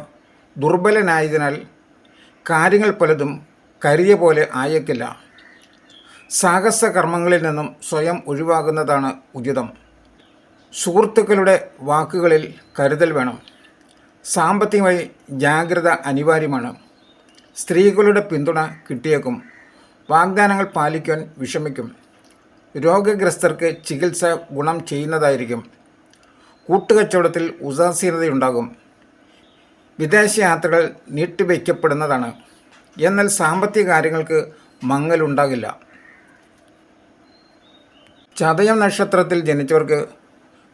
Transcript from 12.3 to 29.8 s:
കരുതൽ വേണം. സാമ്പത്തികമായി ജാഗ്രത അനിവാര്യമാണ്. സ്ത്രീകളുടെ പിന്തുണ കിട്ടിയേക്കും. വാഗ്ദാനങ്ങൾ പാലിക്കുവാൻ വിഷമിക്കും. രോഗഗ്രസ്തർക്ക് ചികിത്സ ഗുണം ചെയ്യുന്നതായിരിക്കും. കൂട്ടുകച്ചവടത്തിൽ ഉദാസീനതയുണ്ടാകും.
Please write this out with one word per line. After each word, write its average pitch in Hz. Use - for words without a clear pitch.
കരുതൽ 151
വേണം. 123
സാമ്പത്തികമായി 190
ജാഗ്രത 165
അനിവാര്യമാണ്. 143
സ്ത്രീകളുടെ 202
പിന്തുണ 156
കിട്ടിയേക്കും. 131
വാഗ്ദാനങ്ങൾ 190
പാലിക്കുവാൻ 156
വിഷമിക്കും. 135
രോഗഗ്രസ്തർക്ക് 180
ചികിത്സ 165
ഗുണം 156
ചെയ്യുന്നതായിരിക്കും. 143
കൂട്ടുകച്ചവടത്തിൽ 175
ഉദാസീനതയുണ്ടാകും. 143